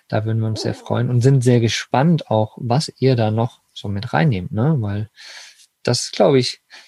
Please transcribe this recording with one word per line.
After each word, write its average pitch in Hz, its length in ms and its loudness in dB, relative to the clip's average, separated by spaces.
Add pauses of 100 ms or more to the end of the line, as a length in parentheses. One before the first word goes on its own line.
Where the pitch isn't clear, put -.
Da 107 160 -2
würden 113 160 -2
wir 110 80 -2
uns 104 140 -4
sehr 113 120 -4
freuen 117 360 -4
und 123 100 2
sind 131 240 4
sehr 120 160 4
gespannt 135 680 0
auch, 110 280 0
was 123 400 -2
ihr 131 160 2
da 110 160 2
noch 113 300 -2 (140)
so - 140 -12
mit 101 260 -6
reinnehmt, 131 380 0
ne? 139 260 0
Weil 104 320 -6 (720)
das, - 300 -2
glaube 156 260 4
ich, - 240 -4 (260)